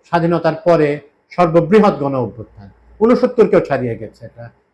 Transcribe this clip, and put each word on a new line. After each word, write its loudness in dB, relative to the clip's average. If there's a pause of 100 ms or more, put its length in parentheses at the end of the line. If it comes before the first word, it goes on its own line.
স্বাধীনতার -2 (100)
পরে 0 (300)
সর্ববৃহৎ 2
গণ -4
অভ্যুত্থান। -8 (300)
ঊনসত্তরকেও 2
ছাড়িয়ে -4
গেছে, -16
এটা -20 (240)